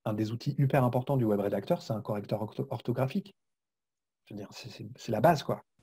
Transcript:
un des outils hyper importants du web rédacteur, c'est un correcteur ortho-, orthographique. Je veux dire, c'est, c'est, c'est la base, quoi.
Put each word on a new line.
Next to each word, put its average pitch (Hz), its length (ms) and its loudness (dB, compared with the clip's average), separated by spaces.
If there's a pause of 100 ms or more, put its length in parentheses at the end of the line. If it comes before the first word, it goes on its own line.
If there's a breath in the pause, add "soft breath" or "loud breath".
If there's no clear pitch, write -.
un 113 80 -2
des 107 180 0
outils 120 280 -4
hyper 139 260 4
importants 127 320 2
du 123 80 2
web 104 160 4
rédacteur, 101 400 0
c'est - 140 -4
un 107 80 -4
correcteur 104 400 -4
ortho-, 131 260 -4
orthographique. 127 680 -2 (920)
Je 110 80 -14
veux 104 60 -8
dire, 95 100 -10
c'est, - 180 -16
c'est, 110 260 -12
c'est - 160 -8
la 107 120 2
base, 160 200 6
quoi. - 200 -4 (200)